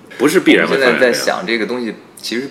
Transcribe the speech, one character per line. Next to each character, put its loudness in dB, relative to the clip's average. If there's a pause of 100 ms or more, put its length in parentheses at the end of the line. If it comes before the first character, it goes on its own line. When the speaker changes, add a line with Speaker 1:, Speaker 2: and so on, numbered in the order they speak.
(180)
Speaker 1:
不 2
是 4
必 4
然 4
会 0
发 0
生 -
这 2
样。 4
Speaker 2:
我 -2
们 4
现 4
在 -2
在 -6
想 -2
这 -2
个 -2
东 -6
西 -6 (240)
其 -10
实 -8